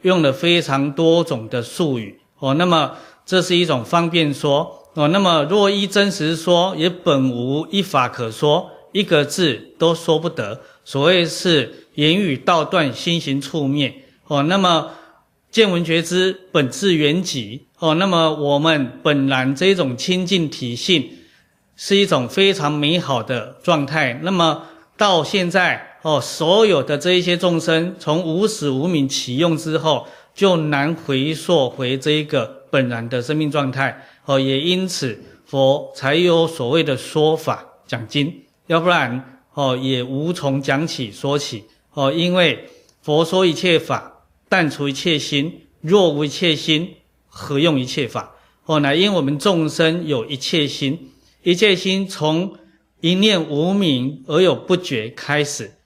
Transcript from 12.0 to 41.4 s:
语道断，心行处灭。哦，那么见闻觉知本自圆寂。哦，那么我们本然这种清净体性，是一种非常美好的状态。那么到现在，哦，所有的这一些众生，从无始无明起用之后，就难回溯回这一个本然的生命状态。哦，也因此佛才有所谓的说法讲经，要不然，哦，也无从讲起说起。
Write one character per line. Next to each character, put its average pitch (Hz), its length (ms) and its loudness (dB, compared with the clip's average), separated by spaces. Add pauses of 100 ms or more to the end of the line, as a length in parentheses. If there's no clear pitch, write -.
语 180 220 0
道 165 280 2
断， 151 280 0
心 170 260 -2
行 139 220 -2
处 143 260 -4
灭。 139 260 0 (340)
哦， 143 180 0
那 180 120 2
么 175 340 2 (600)
见 214 180 4
闻 175 160 0
觉 165 160 2
知 185 380 0 (140)
本 143 160 2
自 185 260 0
圆 156 300 2
寂。 120 380 -8 (160)
哦， 160 160 2
那 185 120 2
么 165 280 2
我 143 240 0
们 147 440 0
本 143 240 2
然 135 300 2
这 190 180 4
种 135 220 -2
清 180 300 -2
净 175 200 0
体 123 300 -8
性， 156 320 0 (680)
是 - 220 -2
一 202 80 4
种 131 240 0
非 196 240 2
常 147 180 -2
美 151 280 0
好 123 240 -2
的 120 400 -8
状 151 240 0
态。 139 360 -4
那 175 80 -4
么 170 320 0 (360)
到 185 260 2
现 180 260 -2
在， 170 520 -2
哦， 151 180 0
所 190 460 2
有 156 160 2
的 147 160 -2
这 180 140 0
一 180 100 2
些 175 120 0
众 175 240 0
生， 165 400 -2
从 160 240 -2
无 175 240 0
始 151 220 -4
无 135 180 -2
明 147 220 0
起 127 300 -6
用 165 180 2
之 156 220 -4
后， 143 280 0 (280)
就 196 240 2
难 151 360 0
回 143 380 -2
溯 147 380 0
回 131 260 -4
这 143 140 -2
一 151 140 0
个 131 460 -4
本 131 200 0
然 117 180 -8
的 123 140 -4
生 151 120 -4
命 151 160 -2
状 139 220 -2
态。 131 340 -4 (180)
哦， 139 140 0
也 135 220 0
因 185 260 0
此 131 340 -6 (240)
佛 139 520 2
才 139 180 0
有 170 320 4
所 131 240 -6
谓 160 140 2
的 139 120 -2
说 156 400 0
法 135 300 -6 (220)
讲 113 180 -8
经， 143 260 -2 (360)
要 165 100 2
不 170 100 2
然， 131 520 -2 (120)
哦， 135 240 -2
也 131 240 -2
无 135 320 -4
从 143 300 -2
讲 143 240 -2
起 123 240 -8
说 139 260 -4
起。 123 280 -6 (280)